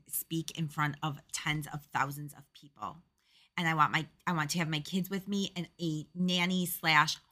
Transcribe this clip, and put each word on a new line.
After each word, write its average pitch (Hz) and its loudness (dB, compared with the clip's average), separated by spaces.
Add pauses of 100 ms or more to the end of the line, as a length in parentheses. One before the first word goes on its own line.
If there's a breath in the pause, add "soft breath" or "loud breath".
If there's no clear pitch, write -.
speak - -4
in 160 -2
front 147 -2
of 143 -4 (100)
tens 151 -4
of 147 -10 (100)
thousands 143 -2
of - -20
people. 107 -12 (580 soft breath)
And 175 0
I 160 2
want 147 6
my, 151 0 (180)
I 180 -2
want 151 0
to 175 -2
have 165 0
my 156 0
kids 180 -2
with 190 -4
me 196 -2
and 175 -6 (120)
a 156 -2
nanny 180 2
slash 156 4 (120)